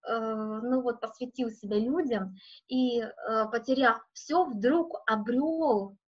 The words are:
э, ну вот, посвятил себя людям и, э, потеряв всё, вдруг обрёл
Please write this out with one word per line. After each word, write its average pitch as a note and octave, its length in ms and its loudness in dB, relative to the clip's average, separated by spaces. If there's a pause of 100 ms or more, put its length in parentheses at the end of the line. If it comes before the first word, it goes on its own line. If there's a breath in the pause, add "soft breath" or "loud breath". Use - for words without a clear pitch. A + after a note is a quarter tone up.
э, A3+ 100 0 (440)
ну B3+ 200 0
вот, A#3+ 180 -4
посвятил B3 500 -6
себя G#3 280 -4
людям A3+ 580 -2 (320 loud breath)
и, B3+ 340 2
э, A3 500 -2
потеряв C4 480 2 (140)
всё, E4+ 320 2
вдруг C4+ 600 2
обрёл A#3+ 920 0 (120)